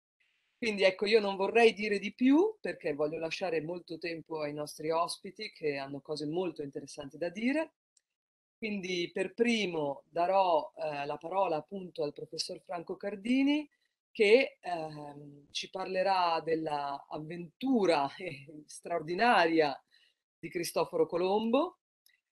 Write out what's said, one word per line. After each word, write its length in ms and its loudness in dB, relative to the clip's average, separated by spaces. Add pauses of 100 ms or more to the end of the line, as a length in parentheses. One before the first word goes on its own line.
(580)
Quindi 260 -2
ecco, 220 4
io 140 6
non 160 0
vorrei 380 6
dire 260 -2
di 140 -8
più 460 4
perché 340 -6
voglio 260 -4
lasciare 420 -4
molto 380 -8
tempo 420 -8
ai 120 -4
nostri 360 -8
ospiti 640 -4
che 260 -4
hanno 240 -10
cose 240 -8
molto 380 -4
interessanti 540 -12
da 120 -4
dire. 440 -2 (840)
Quindi 560 -6
per 220 -4
primo 720 0
darò, 640 2
eh, 300 -6
la 120 -6
parola 400 0
appunto 440 -8
al 120 -2
professor 480 -10
Franco 360 -10
Cardini 720 0 (480)
che, 440 6
ehm, 920 -10
ci 180 -10
parlerà 760 0
della 640 -2
avventura, 1040 0
<laughs> 40 -18
eh, 480 -12
straordinaria 1120 4 (600)
di 100 -12
Cristoforo 560 0
Colombo, 760 0 (500)